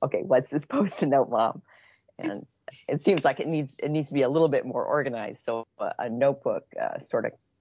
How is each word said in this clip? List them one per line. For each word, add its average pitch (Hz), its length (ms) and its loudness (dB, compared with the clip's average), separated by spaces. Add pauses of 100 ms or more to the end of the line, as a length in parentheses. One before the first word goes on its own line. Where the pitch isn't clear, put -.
"Okay, 139 200 0
what's 127 260 2
this 147 180 -4
<laughs> - 100 -4
Post-it 190 320 0
note, 131 200 4
Mom?" 113 320 0 (580)
And - 280 -6 (420)
it 147 160 -2
seems 165 220 4
like 139 140 2
it - 80 -4
needs, 151 300 -2
it 147 120 -4
needs 151 180 -2
to 143 60 -6
be 139 80 4
a 127 80 4
little 160 180 4
bit 139 160 0
more 123 220 -4
organized. 120 580 -2
So 113 220 -4 (120)
a, 98 200 -4
a 120 100 -2
notebook, 127 560 0 (160)
uh, - 200 -4
sort 113 260 -2
of - 60 -4 (280)